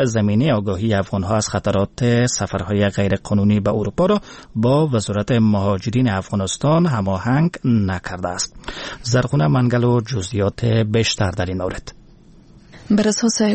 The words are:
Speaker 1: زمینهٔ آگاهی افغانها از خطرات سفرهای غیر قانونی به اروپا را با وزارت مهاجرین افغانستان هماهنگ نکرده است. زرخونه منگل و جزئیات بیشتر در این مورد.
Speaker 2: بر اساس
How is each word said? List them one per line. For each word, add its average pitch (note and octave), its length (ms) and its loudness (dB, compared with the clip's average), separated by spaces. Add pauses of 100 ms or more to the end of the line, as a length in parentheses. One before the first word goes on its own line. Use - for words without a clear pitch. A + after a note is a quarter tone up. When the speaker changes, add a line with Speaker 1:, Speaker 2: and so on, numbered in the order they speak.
Speaker 1:
زمینهٔ A2+ 500 2
آگاهی G#2 400 0
افغانها G2 420 -2
از G#2+ 140 -2
خطرات A#2+ 760 0
سفرهای G2+ 640 -2
غیر G2 260 0
قانونی G#2 440 2
به G2+ 120 0
اروپا G#2+ 340 -2
را G#3 140 2 (440)
با C#3 240 4
وزارت G#2 440 0
مهاجرین G#2+ 760 2
افغانستان G#2 760 0
هماهنگ B2 640 0 (140)
نکرده F#2 600 0
است. F2+ 280 -8 (460)
زرخونه B2+ 460 0
منگل B2 360 2
و A#2+ 180 2
جزئیات G2+ 640 -2
بیشتر A2 680 0
در F#2 140 -4
این F#2 120 -4
مورد. F#2 340 -8 (1000)
Speaker 2:
بر G#3 160 4
اساس A3 340 0 (140)